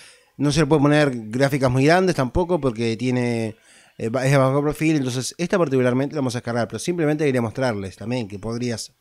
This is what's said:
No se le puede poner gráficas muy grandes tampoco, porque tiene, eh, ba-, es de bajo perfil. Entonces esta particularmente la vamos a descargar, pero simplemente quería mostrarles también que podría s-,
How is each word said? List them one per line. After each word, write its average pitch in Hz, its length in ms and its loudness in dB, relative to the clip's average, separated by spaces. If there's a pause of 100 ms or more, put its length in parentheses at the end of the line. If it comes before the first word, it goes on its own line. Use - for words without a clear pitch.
(380)
No 143 140 0
se 147 100 2
le 151 60 4
puede 147 140 4
poner 147 300 4 (180)
gráficas 135 400 0
muy 131 160 4
grandes 180 300 4
tampoco, 165 460 0
porque 113 340 0
tiene, 120 640 -2 (400)
eh, 113 100 -6
ba-, 127 180 -2
es 135 60 2
de 143 60 4
bajo 135 260 2
perfil. 156 320 0
Entonces 127 420 -2
esta 180 200 0
particularmente 131 580 2
la 151 60 -2
vamos 123 140 -2
a - 20 -6
descargar, 117 320 -4
pero 110 100 -8
simplemente 156 460 -2
quería 127 160 2
mostrarles 110 560 -4
también 113 320 -6
que 98 100 -12
podría 117 360 -6
s-, - 260 -14